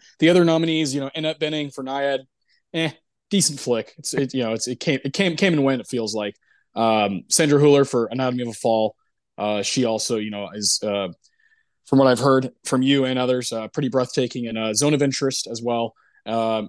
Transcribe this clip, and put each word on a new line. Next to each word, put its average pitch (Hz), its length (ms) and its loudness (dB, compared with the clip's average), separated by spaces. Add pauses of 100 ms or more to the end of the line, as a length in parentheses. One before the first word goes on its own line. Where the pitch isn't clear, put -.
(200)
the 156 80 6
other 180 160 6
nominees, 160 500 0
you 143 60 -2
know, 135 160 -6
Annette 156 240 -6
Bening 151 340 -4
for 139 80 -10
Nyad, 135 380 -2 (520)
eh, 160 200 -2 (360)
decent 170 300 0
flick. 117 400 -4
It's, - 160 -8
it, 139 200 -2
you 127 100 0
know, 113 80 -2
it's, 113 160 -4
it 123 100 -6
came, 139 260 -2
it 139 100 -6
came, 185 200 0
came 185 180 2
and 147 120 2
went, 135 160 2
it - 80 -14
feels 110 260 -4
like. 104 220 -6 (400)
Um, 107 520 2
Sandra 147 300 4
Hüller 143 320 6
for 117 160 0
Anatomy 123 360 -2
of 120 80 -6
a - 20 -8
Fall. 110 420 0 (420)
Uh, 104 260 -2
she 127 220 -2
also, 113 340 -2
you 107 120 -6
know, 101 240 -8
is, 104 300 -2
uh, 101 240 -2 (760)
from 135 120 2
what 135 80 6
I've 127 120 4
heard 131 320 2 (160)
from 131 160 0
you 135 240 2
and 127 120 -2
others, 127 320 -2
uh, 110 180 -6
pretty 143 200 -4
breathtaking, 123 580 -2
and, 110 120 -6
uh, 110 160 -2
Zone 143 180 2
of 143 80 2
Interest 135 500 -2
as 117 120 -10
well. 117 320 -2 (320)
Um, 113 420 -2